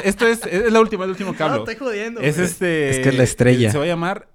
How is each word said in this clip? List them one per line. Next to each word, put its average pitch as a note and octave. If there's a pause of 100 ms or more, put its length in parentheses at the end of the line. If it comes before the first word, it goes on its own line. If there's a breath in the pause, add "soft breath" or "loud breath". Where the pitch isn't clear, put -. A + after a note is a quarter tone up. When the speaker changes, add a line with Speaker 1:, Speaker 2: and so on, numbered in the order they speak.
Speaker 1:
esto G3
es, A3+
es A3
la A3+
última, G#3+
el F#3+
último F#3
que -
Speaker 2:
No, D#3
Speaker 1:
hablo. -
Speaker 2:
estoy A3+
jodiendo, A3+
Speaker 1:
Es C#3+
Speaker 2:
güey. F3+
Speaker 1:
este, E3
Speaker 3:
Es C3
que C3
es C3+
la B2+
estrella. B2
Speaker 1:
se D3
va C#3+
a -
llamar F3